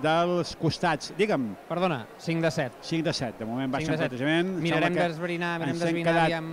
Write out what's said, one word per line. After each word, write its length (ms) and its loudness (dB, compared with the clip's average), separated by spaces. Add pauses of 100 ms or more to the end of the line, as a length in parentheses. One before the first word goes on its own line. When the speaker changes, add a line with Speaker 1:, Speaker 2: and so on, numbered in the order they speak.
Speaker 1:
dels 540 2
costats. 600 0
Digue'm. 360 2 (180)
Speaker 2:
Perdona, 380 0 (100)
cinc 240 -2
de 80 4
set. 220 -2 (100)
Speaker 1:
Cinc 240 0
de 80 0
set, 240 -4
de 80 -6
moment 300 -2
baixa 160 -2
Speaker 2:
Cinc 0 -
de 40 2
Speaker 1:
el 40 -2
Speaker 2:
set. 160 -2
Speaker 1:
plantejament. 480 0
Speaker 2:
Mirarem 240 2
Speaker 1:
Sembla 140 2
que 80 2
Speaker 2:
d'esbrinar, 500 -2
mirem 100 -2
Speaker 1:
ens 60 -2
hem 100 0
Speaker 2:
d'esbrinar, 280 2
Speaker 1:
quedat, 120 4
Speaker 2:
aviam 260 0